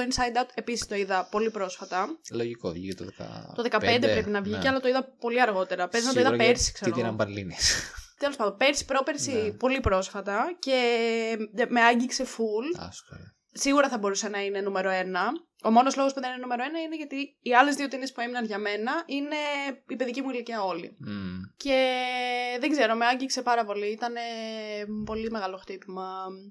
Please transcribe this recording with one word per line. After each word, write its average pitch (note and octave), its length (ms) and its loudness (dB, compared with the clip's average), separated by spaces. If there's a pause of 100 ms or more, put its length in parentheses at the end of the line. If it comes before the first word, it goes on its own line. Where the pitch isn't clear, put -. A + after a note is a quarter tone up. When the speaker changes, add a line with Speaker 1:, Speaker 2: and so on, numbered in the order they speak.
Speaker 1:
Inside B3 360 0
Out B3 100 -4
επίσης A3+ 340 -4
το G#3+ 80 -4
είδα F#3+ 360 0
πολύ G#3+ 200 2
πρόσφατα. F#3+ 560 -4 (240)
Speaker 2:
Λογικό, A#2 400 -4
βγήκε F#2 240 -6
το - 100 -12
δεκα. A2 500 -14
Speaker 1:
Το A#3+ 60 -2
δεκαπέντε A#3 460 4
πρέπει G#3+ 220 2
να G3+ 120 0
βγει, G3+ 160 -4
Speaker 2:
ναι. G3 100 0
Speaker 1:
αλλά C4+ 120 2
το B3+ 80 0
είδα B3+ 160 2 (160)
πολύ A#3+ 220 0
αργότερα. F#3 460 2
Παίζει A#3 200 0
να C4+ 60 2
το B3+ 60 4
είδα B3 100 8
Speaker 2:
Σίγουρα A#3+ 180 4
Speaker 1:
πέρσι, - 240 4
ξέρω - 200 -2
Speaker 2:
και G#2+ 80 0
Speaker 1:
εγώ. A#2 100 0
Speaker 2:
την A2 120 -2
Αμπαρλίνη. G2+ 340 -2 (640)
Speaker 1:
Τέλος C#4+ 180 -2
πάντων, G3+ 220 -2
πέρσι, C#4 280 4
πρόπερσι, C#4 460 0
Speaker 2:
Ναι. A3 200 0
Speaker 1:
πολύ B3+ 280 2
πρόσφατα G3+ 800 0
και C4 180 2 (760)
δε-, A3+ 160 2
με A#3+ 120 4
άγγιξε A#3+ 420 6
full. A3+ 640 -2
Speaker 2:
Άσχολα. - 480 -18 (160)
Speaker 1:
Σίγουρα C#4 380 4
θα A#3+ 80 -2
μπορούσε G3+ 320 -2
να G3+ 140 -4
είναι G3 180 -2
νούμερο G3 280 0
ένα. F#3 420 0 (320)
Ο A3 80 2
μόνος C4 240 8
λόγος C4+ 180 2
που C#4 80 -6
δεν B3+ 100 -6
είναι B3+ 100 -10
νούμερο B3 220 -4
ένα D#4 160 -4
είναι D#4+ 160 -6
γιατί C#4+ 460 -8
οι A#3+ 120 0
άλλες C#4 220 8
δύο C#4 120 -4
ταινίες C4 240 -6
που - 100 -10
έμειναν A#3+ 240 -4
για G#3 120 -4
μένα G#3 340 -2 (140)
είναι C#4+ 300 -4 (520)
η C4 80 -8
παιδική B3 260 -4
μου C4+ 80 -4
ηλικία A3+ 340 -4
όλη. E3 360 -6
Speaker 2:
Μμμ. G2 400 -8 (180)
Speaker 1:
Και - 200 0 (840)
δεν C#4 120 0
ξέρω, A3+ 240 4
με A#3 100 2
άγγιξε B3+ 360 2
πάρα A#3 240 2
πολύ. G3+ 260 -4
Ήτανε A#3 300 -6 (840)
πολύ A3 260 -4
μεγάλο F#3+ 260 -4
χτύπημα F#3+ 480 -10 (460)